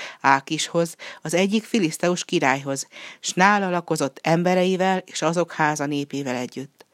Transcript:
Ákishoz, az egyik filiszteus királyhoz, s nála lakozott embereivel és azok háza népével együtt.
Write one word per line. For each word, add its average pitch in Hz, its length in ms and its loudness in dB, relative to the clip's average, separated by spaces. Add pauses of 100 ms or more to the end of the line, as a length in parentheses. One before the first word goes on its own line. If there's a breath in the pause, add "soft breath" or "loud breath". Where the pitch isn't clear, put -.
(220 loud breath)
Ákishoz, 156 760 0 (260 loud breath)
az 156 120 -4
egyik 196 300 2
filiszteus 175 640 0
királyhoz, 139 600 0 (320 loud breath)
s - 140 -8
nála 196 360 4
lakozott 160 520 -2
embereivel 185 840 2
és - 160 -10
azok 170 300 0
háza 151 340 0
népével 143 500 -4
együtt. 123 580 -10